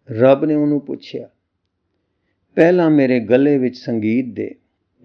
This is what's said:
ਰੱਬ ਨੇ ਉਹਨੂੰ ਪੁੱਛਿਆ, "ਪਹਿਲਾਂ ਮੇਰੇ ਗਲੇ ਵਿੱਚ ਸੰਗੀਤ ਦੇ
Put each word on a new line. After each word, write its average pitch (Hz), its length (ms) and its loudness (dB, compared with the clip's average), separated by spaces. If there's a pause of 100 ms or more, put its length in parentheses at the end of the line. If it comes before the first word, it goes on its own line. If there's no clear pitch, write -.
(120)
ਰੱਬ 135 320 4
ਨੇ 156 100 -2
ਉਹਨੂੰ 147 260 -2
ਪੁੱਛਿਆ, 139 480 -14 (1300)
"ਪਹਿਲਾਂ 165 360 2
ਮੇਰੇ 131 300 2
ਗਲੇ 135 380 2
ਵਿੱਚ 123 180 -4
ਸੰਗੀਤ 117 500 -4
ਦੇ 104 280 -12 (500)